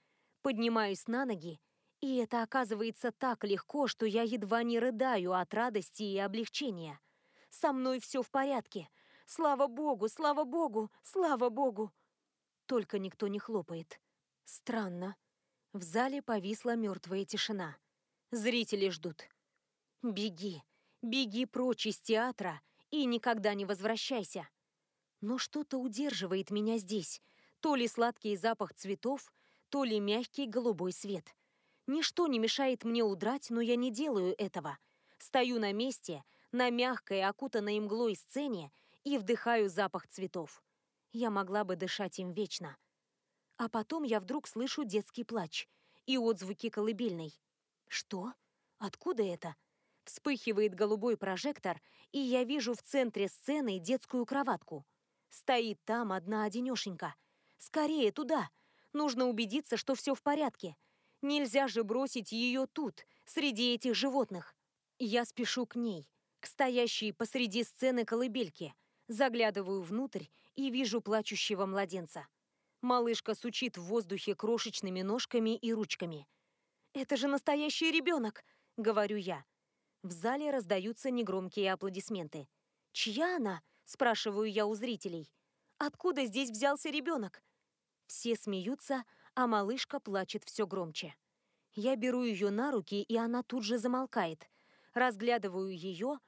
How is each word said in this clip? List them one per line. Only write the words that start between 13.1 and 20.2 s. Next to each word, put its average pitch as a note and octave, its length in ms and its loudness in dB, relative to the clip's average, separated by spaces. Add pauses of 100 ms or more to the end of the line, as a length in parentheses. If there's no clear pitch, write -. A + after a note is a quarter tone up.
не G3+ 100 -2
хлопает. E3+ 600 -6 (460)
Странно. G3 720 -4 (560)
В F#3+ 100 -8
зале B3 400 0
повисла A3 540 0
мёртвая G3 480 -2
тишина. F#3+ 520 -4 (540)
Зрители G#3+ 600 2
ждут. E3 380 -8 (720)
Беги, G3 600 -4 (400)